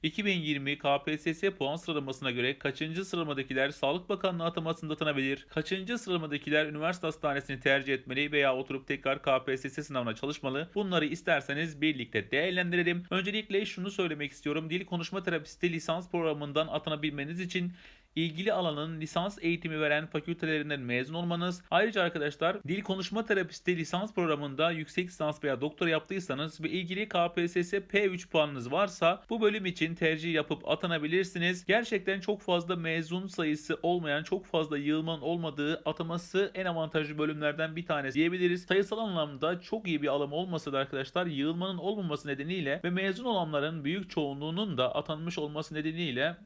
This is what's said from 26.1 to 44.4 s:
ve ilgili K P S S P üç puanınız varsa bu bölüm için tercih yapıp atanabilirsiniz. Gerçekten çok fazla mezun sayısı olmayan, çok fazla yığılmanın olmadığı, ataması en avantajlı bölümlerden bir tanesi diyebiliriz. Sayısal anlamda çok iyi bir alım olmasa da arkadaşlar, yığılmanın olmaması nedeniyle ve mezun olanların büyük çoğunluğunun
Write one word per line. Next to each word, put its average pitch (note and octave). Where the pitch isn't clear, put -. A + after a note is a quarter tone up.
ve D#3
ilgili F#3
K E3+
P E3+
S F3
S G3
P G3+
üç F#3
puanınız C#3+
varsa F3+
bu A3+
bölüm G#3
için E3
tercih D#3+
yapıp D3+
atanabilirsiniz. F3
Gerçekten G3
çok G3+
fazla F3
mezun E3
sayısı D#3
olmayan, D#3+
çok F3
fazla D3+
yığılmanın D#3
olmadığı, D#3
ataması F3
en F#3+
avantajlı D#3
bölümlerden D3+
bir F3
tanesi C#3
diyebiliriz. F3
Sayısal G3
anlamda E3
çok G#3+
iyi D3+
bir D3
alım C#3+
olmasa E3
da C3+
arkadaşlar, C3+
yığılmanın E3+
olmaması E3+
nedeniyle C#3+
ve F3
mezun F#3+
olanların D#3+
büyük F3+
çoğunluğunun D#3